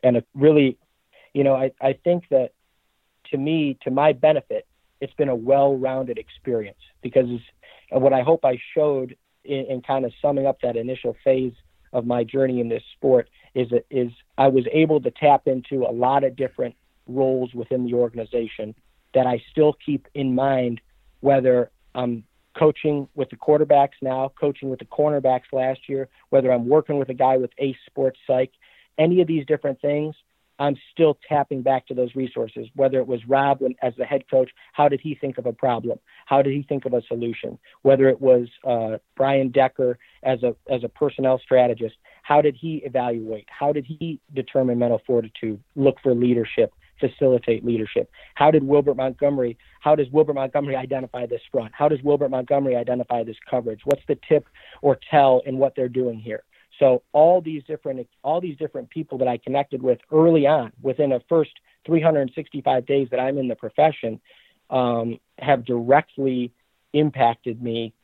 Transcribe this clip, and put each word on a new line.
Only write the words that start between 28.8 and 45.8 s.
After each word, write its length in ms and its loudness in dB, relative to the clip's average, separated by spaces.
any 220 4
of 80 2
these 180 -2
different 360 -4
things, 340 -4
I'm 200 -2
still 240 2
tapping 360 -2
back 240 0
to 60 -10
those 220 -4
resources, 600 -8
whether 240 0
it 80 -4
was 200 -4
Rob 320 2
when, 220 -4
as 160 -4
the 80 -4
head 260 -4
coach, 200 0
how 160 2
did 140 0
he 140 -8
think 220 -8
of 80 -10
a 60 -2
problem? 480 -4
How 140 4
did 120 0
he 100 -4
think 220 -6
of 80 -4
a 160 0
solution? 500 -8
Whether 260 6
it 140 2
was, 260 4
uh, 360 -2
Brian 320 2
Decker 480 0
as 200 -2
a, 120 -2
as 160 -4
a 20 -8
personnel 560 -2
strategist, 520 2
how 180 4
did 140 2
he 300 -8
evaluate? 640 -6
How 240 -2
did 120 -4
he 360 -10
determine 460 -2
mental 260 0
fortitude, 560 -4
look 260 2